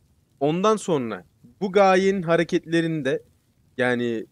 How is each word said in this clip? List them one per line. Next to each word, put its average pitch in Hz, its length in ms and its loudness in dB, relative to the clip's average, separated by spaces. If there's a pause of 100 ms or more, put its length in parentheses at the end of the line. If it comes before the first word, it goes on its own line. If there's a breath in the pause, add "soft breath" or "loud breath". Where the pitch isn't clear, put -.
(400)
Ondan 185 360 2
sonra 120 480 -4 (360)
bu 190 120 -4
Gaye'nin 196 500 4
hareketlerinde, 165 1000 -2 (540)
yani 120 560 -2